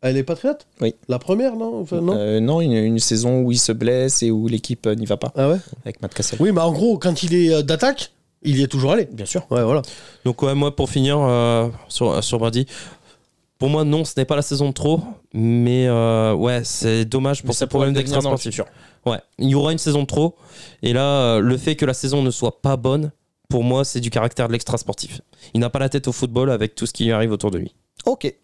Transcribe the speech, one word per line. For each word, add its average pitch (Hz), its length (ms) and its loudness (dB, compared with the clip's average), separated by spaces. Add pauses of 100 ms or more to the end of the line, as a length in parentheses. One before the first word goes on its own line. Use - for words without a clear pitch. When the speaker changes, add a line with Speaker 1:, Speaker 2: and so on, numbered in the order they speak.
Speaker 1:
Elle 131 140 0
est 135 80 0
Patriote ? 202 420 -4 (140)
Speaker 2:
Oui. 113 160 -2 (140)
Speaker 1:
La 123 100 -2
première, 226 380 -2
non ? 226 240 -6
Enfin, 170 180 -4
non ? 170 160 0
Speaker 2:
Euh, 107 240 0
non, 143 220 2
une, 156 100 2
une 113 280 2
saison 120 420 2
où 123 100 2
il 123 80 2
se - 140 0
blesse 123 500 0
et 117 80 2
où 110 160 0
l'équipe, 117 400 -4
euh, 107 80 2
n'y 110 100 -4
va 101 120 0
pas. 135 180 -6
Speaker 1:
Ah 139 140 2
ouais ? 175 80 2 (260)
Speaker 2:
Avec - 180 -12
Matt - 120 -8
Cassel. - 280 -6
Speaker 1:
Oui, 202 120 2
mais 175 80 2
en 165 100 2
gros, 190 260 2
quand 170 240 0
il 170 140 0
est, 170 180 4
euh, 156 100 2
d'attaque, 165 500 0 (300)
il 143 140 2
y 139 60 4
est 135 40 2
toujours 135 260 2
allé. 214 180 2
Speaker 2:
Bien 110 140 -10
sûr. - 260 -4
Speaker 1:
Ouais, 123 100 2
voilà. 127 200 2 (420)
Speaker 3:
Donc, 123 180 -2
ouais, 139 140 0
moi, 143 180 0
pour 139 160 -2
finir, 139 300 2
euh, 120 480 2 (220)
sur, 101 340 0
sur 120 160 -2
Brady, 117 260 0 (920)
pour 131 120 -2
moi, 151 140 2
non, 151 220 2
ce - 100 -12
n'est 135 80 0
pas 147 140 0
la 147 40 0
saison 143 280 0
de 135 40 -4
trop, 165 280 0 (320)
mais, 120 560 2
euh, 113 440 2
ouais, 117 300 0
c'est 113 400 0
dommage 131 380 -2
pour - 80 -8
Speaker 2:
Mais 123 40 0
ça - 60 -2
Speaker 3:
ses 131 80 -2
problèmes 139 240 0
Speaker 2:
pourrait 139 120 0
le 131 40 -4
devenir 139 160 -2
dans 139 80 0
le 123 60 0
Speaker 3:
d'extra-sportif. 110 280 -6 (380)
Speaker 2:
futur. 123 80 0
Speaker 3:
Ouais, 113 80 -4 (180)
il 135 120 0
y 135 60 4
aura 147 180 2
une 165 60 -2
saison 147 240 0
de 135 40 -6
trop, 160 280 0 (460)
et 120 120 0
là, 127 100 2 (320)
euh, 110 60 4
le 123 160 2
fait 151 180 -2
que 151 100 0
la 131 80 2
saison 131 280 -2
ne 131 100 2
soit - 300 -4
pas 135 160 2
bonne, 139 340 0 (380)
pour 120 160 2
moi, 127 180 2
c'est 131 160 -4
du 117 120 -4
caractère 117 360 0
de 113 60 -2
l'extra-sportif. - 680 -6 (340)
Il 117 60 2
n'a 120 100 2
pas 135 100 -4
la 135 100 0
tête 139 180 -2
au 123 60 -2
football 123 380 0
avec 110 240 -2
tout - 100 -6
ce - 80 -6
qui - 100 -4
lui 113 80 2
arrive 110 220 2
autour 104 180 -2
de 92 60 -4
lui. - 160 -6 (320)
Speaker 2:
Ok. - 280 -2 (100)